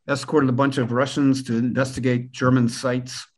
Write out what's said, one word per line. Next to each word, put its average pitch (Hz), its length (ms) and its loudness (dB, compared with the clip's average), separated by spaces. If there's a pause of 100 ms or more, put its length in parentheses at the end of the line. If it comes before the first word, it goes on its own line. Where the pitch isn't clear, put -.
Escorted 139 400 2
a 123 40 0
bunch 139 260 0
of 120 140 -2
Russians 135 500 2
to 123 140 -2
investigate 123 760 -2
German 127 380 2
sites. 123 580 -6 (120)